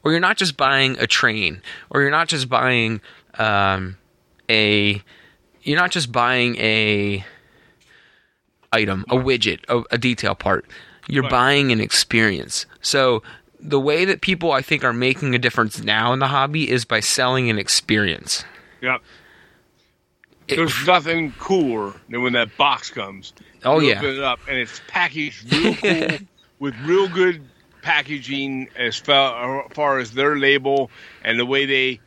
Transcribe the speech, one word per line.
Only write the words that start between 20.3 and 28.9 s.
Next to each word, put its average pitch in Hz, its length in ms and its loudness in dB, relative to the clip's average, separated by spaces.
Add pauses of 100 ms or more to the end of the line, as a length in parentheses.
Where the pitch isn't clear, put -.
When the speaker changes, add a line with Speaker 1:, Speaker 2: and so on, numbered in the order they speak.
Speaker 1:
It - 80 0
Speaker 2:
There's 156 280 -2
nothing 165 540 2
cooler 120 540 0 (160)
than 120 120 -6
when 123 120 0
that 117 240 0
box 143 320 0
comes. 98 440 -14 (320)
Speaker 1:
Oh, 147 140 4
Speaker 2:
You 143 100 4
Speaker 1:
yeah. 104 100 2
Speaker 2:
open 139 180 -4
it 139 60 -6
up, 123 240 -2
and 139 100 -4
it's 120 300 -8
packaged 147 640 -4
real 165 240 2
Speaker 1:
<laughs> - 60 -10
Speaker 2:
cool 165 360 0 (420)
with 139 240 -6
real 185 260 2
good 180 320 0 (400)
packaging 139 960 -4
as 120 200 -2